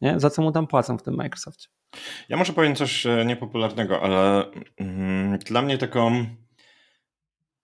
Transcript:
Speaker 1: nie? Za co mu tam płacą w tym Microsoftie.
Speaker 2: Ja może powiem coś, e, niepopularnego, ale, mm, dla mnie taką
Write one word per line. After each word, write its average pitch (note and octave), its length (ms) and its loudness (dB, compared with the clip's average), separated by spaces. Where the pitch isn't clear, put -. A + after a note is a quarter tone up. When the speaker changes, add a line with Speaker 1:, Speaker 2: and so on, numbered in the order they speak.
Speaker 1:
nie? D3+ 180 2
Za C#3+ 100 4
co D3+ 120 -2
mu D#3+ 100 2
tam D#3 160 0
płacą B2 300 0
w - 60 -12
tym - 120 -6
Microsoftie. - 520 -10
Speaker 2:
Ja B2+ 80 -2
może F3+ 160 0
powiem D3 220 4
coś, C3+ 300 -2
e, A#2 200 4
niepopularnego, A2 760 -2
ale, F#2+ 440 4
mm, F#2+ 600 -2
dla A2+ 220 0
mnie C#3 160 0
taką A#2+ 480 0